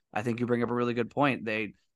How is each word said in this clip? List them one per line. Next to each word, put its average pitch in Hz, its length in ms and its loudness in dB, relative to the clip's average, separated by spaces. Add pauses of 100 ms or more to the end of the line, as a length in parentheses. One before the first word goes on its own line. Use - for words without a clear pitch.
(140)
I 107 100 -2
think 117 180 0
you 120 40 2
bring 120 160 2
up 113 80 0
a 120 60 0
really 120 180 2
good 113 160 -2
point. 135 360 0
They, 110 280 -4 (220)